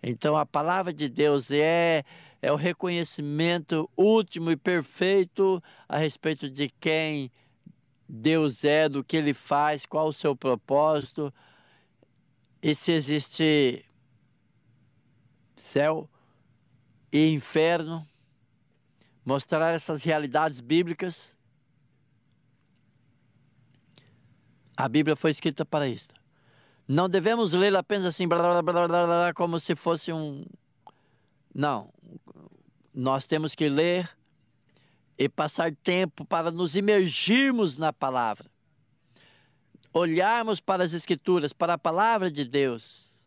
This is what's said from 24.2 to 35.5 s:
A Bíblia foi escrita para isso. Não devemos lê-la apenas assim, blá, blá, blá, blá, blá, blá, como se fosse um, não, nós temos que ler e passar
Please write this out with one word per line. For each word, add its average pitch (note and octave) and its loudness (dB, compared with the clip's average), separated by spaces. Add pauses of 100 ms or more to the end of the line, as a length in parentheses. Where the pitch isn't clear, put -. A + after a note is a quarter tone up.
A C3+ -2
Bíblia D3 2
foi D#3+ 0
escrita D3 -4
para D3 -2
isso. A#2 -8 (800)
Não E3+ 2
devemos G3 2
lê-la F#3+ 4
apenas G3 -2
assim, F3+ -2
blá, E3+ 2
blá, F3 4
blá, E3+ 0
blá, F3 2
blá, F3 2
blá, E3+ 2
como E3+ -2
se D#3+ -2
fosse E3 -4
um, D3 -8 (1080)
não, C3+ -4 (1000)
nós C3 -2
temos D#3 -2
que D#3 0
ler E3+ 0 (1080)
e C#3 0
passar D#3+ -4